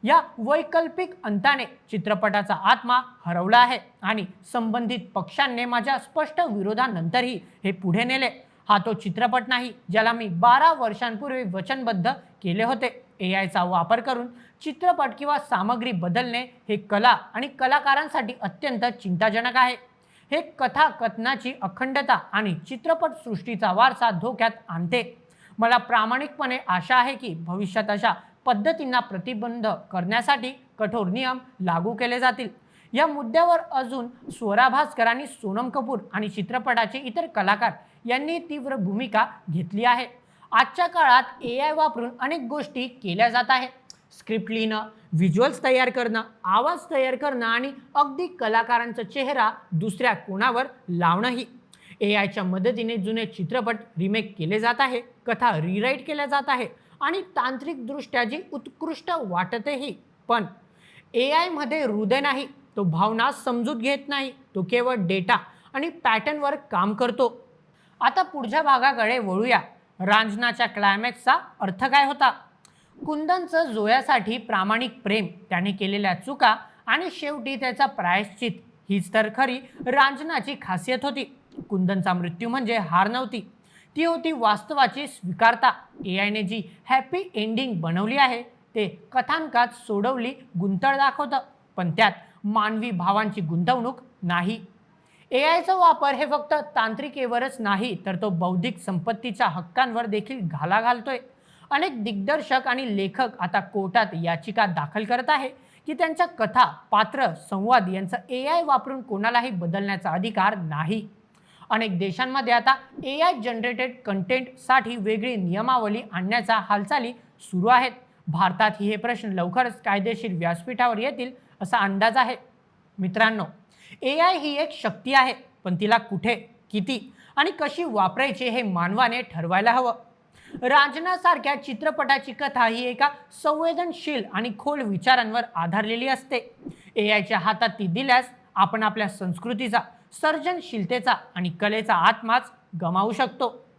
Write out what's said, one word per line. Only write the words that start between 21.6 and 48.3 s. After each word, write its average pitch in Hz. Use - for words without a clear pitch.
अखंडता 262
आणि 196
चित्रपट 320
सृष्टीचा 214
वारसा 240
धोक्यात 220
आणते. 175
मला 233
प्रामाणिकपणे 254
आशा 185
आहे 254
की 214
भविष्यात 190
अशा 208
पद्धतींना 254
प्रतिबंध 233
करण्यासाठी 220
कठोर 214
नियम 254
लागू 175
केले 240
जातील. 247
या 294
मुद्द्यावर 311
अजून 262
स्वरा 226
भास्कर 262
आणि 254
सोनम 226
कपूर 247
आणि 214
चित्रपटाचे 233
इतर 285
कलाकार 208
यांनी 294
तीव्र 294
भूमिका 214
घेतली 185
आहे. 240
आजच्या 269
काळात 285
एआय 262
वापरून 302
अनेक 302
गोष्टी 254
केल्या 214
जात 240
आहेत. 254
स्क्रिप्ट 220
लिहिणं, 220
व्हिज्युअल्स 190
तयार 254
करणं, 240
आवाज 247
तयार 262
करणं 254
आणि 240
अगदी 285
कलाकारांचा 233